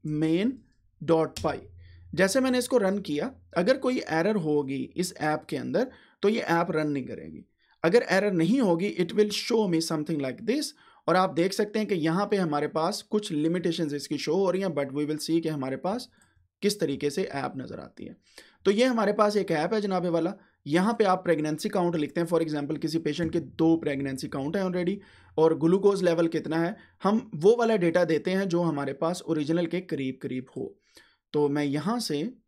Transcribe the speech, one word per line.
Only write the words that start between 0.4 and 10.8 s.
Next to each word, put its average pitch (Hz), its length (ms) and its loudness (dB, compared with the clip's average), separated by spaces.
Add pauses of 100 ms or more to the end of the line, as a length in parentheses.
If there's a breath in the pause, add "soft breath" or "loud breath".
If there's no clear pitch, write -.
dot 160 440 2
py। 139 120 -2 (580 soft breath)
जैसे 190 260 4
मैंने 254 180 2
इसको 247 200 2
रन 196 200 2
किया, 151 340 -4 (240)
अगर 208 220 4
कोई 254 320 0
एरर 175 260 2
होगी 147 460 0 (140)
इस 180 200 -4
ऐप 151 280 -2
के 151 120 -6
अंदर, 131 340 -2 (320 loud breath)
तो 202 60 4
ये 214 120 2
ऐप 170 300 0
रन 156 200 0
नहीं 139 140 -4
करेगी। 80 400 -14 (400)
अगर 180 180 6
एरर 196 300 0
नहीं 180 280 2
होगी, 185 280 2 (120)
it 175 120 0
will 208 200 2
show 226 260 -2 (120)
me 165 120 2
something 156 400 -4
like 127 220 -6
this। 277 220 0 (420 soft breath)